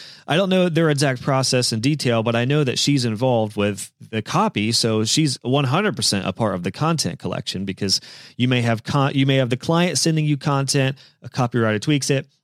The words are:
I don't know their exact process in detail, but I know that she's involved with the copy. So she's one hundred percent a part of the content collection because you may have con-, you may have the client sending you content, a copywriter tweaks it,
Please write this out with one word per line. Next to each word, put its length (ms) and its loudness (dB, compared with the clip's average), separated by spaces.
I 80 0
don't 160 2
know 180 2
their 220 2
exact 320 0
process 500 0
in 60 -2
detail, 420 0
but 140 0
I 100 0
know 180 2
that 140 -2
she's 260 2
involved 540 0
with 340 -2
the 100 -4
copy. 500 0
So 320 0
she's 380 0
one 240 0
hundred 300 0
percent 320 -2
a 40 0
part 220 -2
of 80 -4
the 100 -4
content 460 -2
collection 480 -6
because 360 -2
you 100 2
may 140 2
have 220 0
con-, 320 0
you 100 2
may 120 2
have 120 2
the 80 0
client 400 0
sending 280 0
you 120 2
content, 580 0
a 60 -16
copywriter 520 0
tweaks 300 0
it, 160 -2